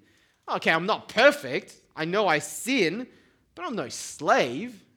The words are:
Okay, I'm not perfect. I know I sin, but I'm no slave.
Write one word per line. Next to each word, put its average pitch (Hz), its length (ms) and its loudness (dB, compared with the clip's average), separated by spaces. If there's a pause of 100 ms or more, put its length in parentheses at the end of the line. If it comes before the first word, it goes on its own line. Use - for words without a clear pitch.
(480)
Okay, 202 240 0
I'm 165 140 2
not 196 240 -2
perfect. 220 720 2 (160)
I 156 80 -4
know 196 200 0
I 156 140 4
sin, 220 720 -2 (460)
but 349 100 -12
I'm 269 100 -6
no 139 140 -6
slave. 190 960 -2 (120)